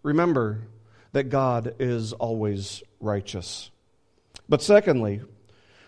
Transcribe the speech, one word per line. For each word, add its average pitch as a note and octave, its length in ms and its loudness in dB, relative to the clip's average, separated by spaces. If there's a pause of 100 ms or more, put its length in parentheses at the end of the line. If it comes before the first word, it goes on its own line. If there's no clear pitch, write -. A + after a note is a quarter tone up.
remember C#3 640 0 (420)
that C#3 140 0
God B2 560 0
is A#2 320 -2
always G#2+ 720 -4 (160)
righteous. G2+ 680 -6 (800)
But D3 140 2
secondly, C3 600 4 (640)